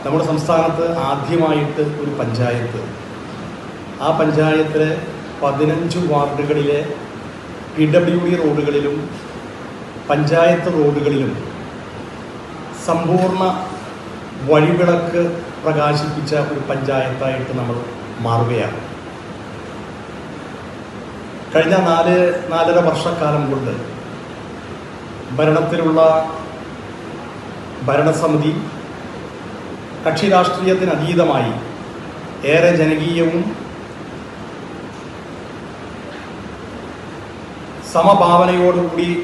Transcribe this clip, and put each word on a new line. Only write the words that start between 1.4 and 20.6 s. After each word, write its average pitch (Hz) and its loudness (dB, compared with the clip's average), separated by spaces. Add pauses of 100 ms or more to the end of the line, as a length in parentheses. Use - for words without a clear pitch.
ഒരു 139 -2
പഞ്ചായത്ത്, 117 0 (1200)
ആ - 2 (120)
പഞ്ചായത്തിലെ 156 4 (540)
പതിനഞ്ച് 156 2 (120)
വാർഡുകളിലെ 147 2 (960)
പി 156 4
ഡബ്ല്യു 175 6
ഡി 175 4
റോഡുകളിലും 143 2 (1120)
പഞ്ചായത്ത് 156 4
റോഡുകളിലും 139 4 (1600)
സമ്പൂർണ്ണ 180 2 (1080)
വഴിവിളക്ക് 170 4 (400)
പ്രകാശിപ്പിച്ച 147 0 (180)
ഒരു 139 -4 (120)
പഞ്ചായത്തായിട്ട് 131 -2
നമ്മൾ 120 -2 (480)
മാറുകയാണ്. 117 0 (2750)